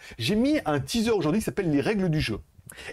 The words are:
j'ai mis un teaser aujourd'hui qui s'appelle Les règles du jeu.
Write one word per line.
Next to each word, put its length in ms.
j'ai 180
mis 300
un 160
teaser 300
aujourd'hui 300
qui 40
s'appelle 260
Les 120
règles 260
du 140
jeu. 160